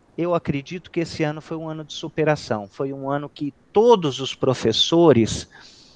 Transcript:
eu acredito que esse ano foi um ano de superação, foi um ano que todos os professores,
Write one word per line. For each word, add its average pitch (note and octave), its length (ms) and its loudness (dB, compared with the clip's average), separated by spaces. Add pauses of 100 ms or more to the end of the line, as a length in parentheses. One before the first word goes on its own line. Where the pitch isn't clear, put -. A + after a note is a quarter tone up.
(160)
eu E3+ 200 -2
acredito E3 560 -6
que - 80 -6
esse D#3+ 240 -6
ano D3+ 180 -6
foi E3 160 -10
um D#3+ 100 -12
ano D#3 160 -10
de D3 100 -18
superação, D3 760 -4
foi C#3 260 -8
um C3+ 160 -8
ano C#3+ 180 -4
que C#3+ 240 -8 (200)
todos G3 480 4
os C3 160 -6
professores, B2+ 1120 2 (460)